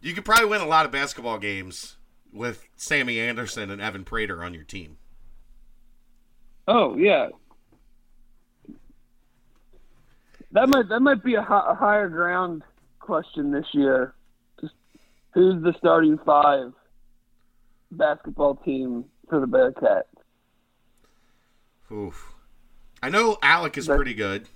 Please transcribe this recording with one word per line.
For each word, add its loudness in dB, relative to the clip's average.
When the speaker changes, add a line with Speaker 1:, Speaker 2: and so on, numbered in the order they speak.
Speaker 1:
you -10
could -10
probably 6
win 0
a -4
lot 4
of -6
basketball -4
games -10
with -10
Sammy -4
Anderson -6
and -12
Evan -8
Prater -8
on -10
your -16
team. -16
Speaker 2:
Oh, 2
yeah. 2
That 4
might, 4
that 0
might 2
be 0
a 0
hi-, 0
a 2
higher 0
ground -4
question -6
this -4
year. 0
Just -18
who's 4
the 2
starting 4
five 2
basketball -2
team -6
for 0
the -2
Bearcats? 2
Speaker 1:
Oof. -12
I -6
know 2
Alec 2
is -8
Speaker 2:
That 4
Speaker 1:
pretty 0
good. -6